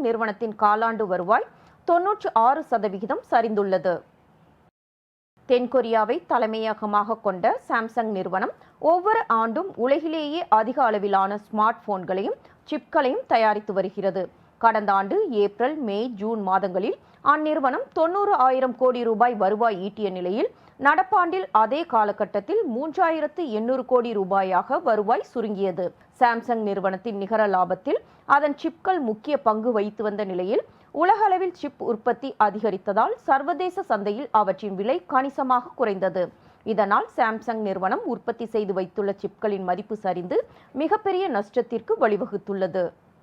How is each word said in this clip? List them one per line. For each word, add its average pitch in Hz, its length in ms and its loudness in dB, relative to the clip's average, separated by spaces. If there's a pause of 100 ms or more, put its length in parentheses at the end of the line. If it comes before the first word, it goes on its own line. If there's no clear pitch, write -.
நிறுவனத்தின் 220 560 -2
காலாண்டு 220 500 2
வருவாய் 185 340 2 (420)
தொன்னூற்று 370 420 2 (160)
ஆறு 294 160 2 (100)
சதவிகிதம் 208 580 -2
சரிந்துள்ளது. 202 640 2 (1500)
தென்கொரியாவை 240 720 2 (140)
தலைமையகமாக 220 960 -2
கொண்ட 196 280 0 (160)
Samsung 226 480 -2
நிறுவனம் 190 360 -4 (380)
ஒவ்வொரு 415 300 2 (200)
ஆண்டும் 302 280 -2 (160)
உலகிலேயே 311 560 -2 (180)
அதிக 240 180 -2 (100)
அளவிலான 202 580 0
ஸ்மார்ட் 220 420 0
போன்களையும் 190 500 -4 (320)
சிப்களையும் 302 640 -2
தயாரித்து 214 460 2
வருகிறது. 190 440 -2 (420)
கடந்த 214 340 4
ஆண்டு 196 180 0 (260)
ஏப்ரல், 226 340 0 (120)
மே, 202 100 -2 (220)
ஜூன் 220 280 -4
மாதங்களில் 190 480 0 (360)
அந்நிறுவனம் 302 520 0 (120)
தொண்ணூறு 370 360 2 (120)
ஆயிரம் 262 360 2
கோடி 254 280 2
ரூபாய் 233 340 2
வருவாய் 208 440 2
ஈட்டிய 208 300 -4
நிலையில், 190 320 -2 (380)
நடப்பாண்டில் 370 600 2 (140)
அதே 226 200 2 (120)
காலகட்டத்தில் 214 680 0 (120)
மூன்றாயிரத்து 311 680 -2 (160)
எண்ணூறு 247 240 -2 (100)
கோடி 240 260 2
ரூபாயாக 190 600 0 (100)
வருவாய் 220 440 2
சுருங்கியது. 190 540 -2 (340)
Samsung 233 480 2
நிறுவனத்தின் 196 540 -2
நிகர 214 320 2
லாபத்தில் 185 440 0 (380)
அதன் 285 260 2
சிப்கள் 359 460 -2
முக்கிய 220 280 -2 (100)
பங்கு 220 300 2
வகித்து 208 320 -2
வந்த 208 220 -4
நிலையில், 185 320 -2 (400)
உலகளவில் 381 580 2
சிப் - 220 -10 (100)
உற்பத்தி 240 380 -4 (160)
அதிகரித்ததால், 208 680 0 (120)
சர்வதேச 339 600 0
சந்தையில் 208 380 -2 (120)
அவற்றின் 190 400 -2
விலை 240 160 0 (180)
கணிசமாக 262 640 0
குறைந்தது. 190 440 0 (420)
இதனால், 214 420 2 (100)
Samsung 220 480 -2
நிறுவனம் 190 480 -2
உற்பத்தி 226 400 -8
செய்து 208 240 -2
வைத்துள்ள 196 340 -4 (120)
சிப்களின் 196 460 -4
மதிப்பு 208 260 -6 (100)
சரிந்து, 185 320 -2 (420)
மிகப்பெரிய 381 460 0 (100)
நஷ்டத்திற்கு 240 560 -4 (120)
வழிவகுத்துள்ளது. 190 840 -2 (360)